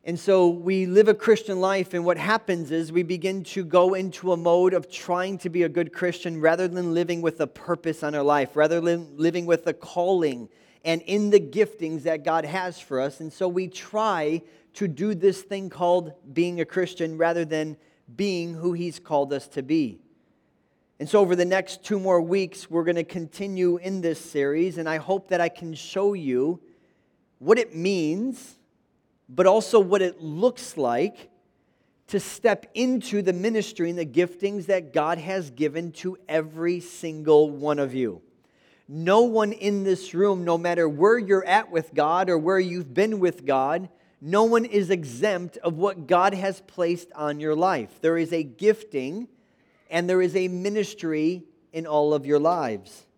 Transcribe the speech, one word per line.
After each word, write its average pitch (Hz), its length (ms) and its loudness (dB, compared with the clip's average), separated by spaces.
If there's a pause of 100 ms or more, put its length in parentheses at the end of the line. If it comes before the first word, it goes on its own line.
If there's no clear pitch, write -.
And 170 160 -6
so 190 280 6
we 180 400 0
live 202 200 6
a 214 60 4
Christian 208 480 0
life, 190 320 0
and 175 100 -2
what 175 140 2
happens 175 540 -2
is 160 200 -4
we 175 120 2
begin 185 400 -4
to 190 200 -8
go 180 300 4
into 185 380 -4
a 170 60 2
mode 175 360 4
of 170 160 -2
trying 180 500 -4
to 180 100 -8
be 175 120 0
a 165 80 2
good 165 240 -4
Christian 170 480 -6
rather 170 260 2
than 175 280 -2
living 170 260 0
with 165 200 -2
a 147 40 2
purpose 165 560 -6
on 151 140 -4
our 143 80 0
life, 143 320 2
rather 156 260 4
than 170 360 -2
living 170 280 0
with 165 220 2
a 156 60 -2
calling 170 760 -2 (340)
and 165 200 -2
in 208 260 0
the 202 100 8
giftings 160 640 -2
that 160 200 -2
God 165 200 0
has 180 360 -6
for 135 200 -4
us. 139 200 -4
And 156 120 -12
so 185 160 -4
we 180 200 -2
try 170 760 -2 (320)
to 202 140 -4
do 175 260 -2
this 185 300 2
thing 196 260 -10
called 175 440 0 (200)
being 175 260 0
a 156 60 0
Christian 170 540 -4
rather 165 260 2
than 156 320 -4 (380)
being 170 400 -4
who 175 180 -2
He's 170 240 -6
called 143 340 -2
us 135 180 -6
to 143 120 -6
be. 131 380 -2 (1000)
And 147 60 -8
so 208 140 6
over 180 120 4
the 175 120 4
next 185 360 -2
two 208 160 -4
more 185 220 2
weeks, 180 500 -2
we're 165 140 0
gonna 170 220 0
continue 180 720 -2
in 185 240 -6
this 165 180 -2
series, 156 580 -2
and 160 120 -6
I 160 80 -2
hope 190 320 -4
that 175 100 0
I 170 80 2
can 165 260 -10
show 196 380 -2
you 151 480 0 (760)
what 190 200 4
it 226 160 -2
means, 185 840 -4 (720)
but 175 180 2
also 214 320 4
what 190 220 2
it 180 180 -2
looks 165 560 -2
like 135 540 -2 (760)
to 202 120 -4
step - 540 -2
into 233 480 -2
the 185 100 0
ministry 185 580 -2
and 175 80 -6
the 170 80 -4
giftings 180 600 -2
that 175 260 -2
God 160 280 0
has 170 320 -6
given 151 420 -4
to 185 240 -8 (100)
every 160 540 -2
single 156 680 4
one 147 300 -2
of 131 140 -2
you. 110 280 -4 (640)
No 165 360 2
one 220 320 2
in 196 320 -2
this 185 280 -2
room, 185 300 2
no 170 140 2
matter 170 320 0
where 190 280 4
you're 190 280 2
at 202 260 2
with 160 220 -4
God 165 360 2
or 170 80 2
where 185 220 2
you've 175 340 -4
been 208 280 0
with 170 240 0
God, 143 420 0 (320)
no 185 240 2
one 226 220 2
is 202 240 0
exempt 175 720 -2
of 170 180 -4
what 180 300 -2
God 185 260 4
has 190 340 -4
placed 170 480 -4
on 147 240 -6
your 151 160 -2
life. 160 460 -2
There 165 160 2
is 165 160 -2
a 160 100 -2
gifting 170 840 -2 (640)
and 175 160 -2
there 185 140 2
is 180 140 0
a 185 120 0
ministry 180 960 -2 (300)
in 165 140 -8
all 151 260 2
of 139 100 0
your 147 140 2
lives. 143 680 -2 (100)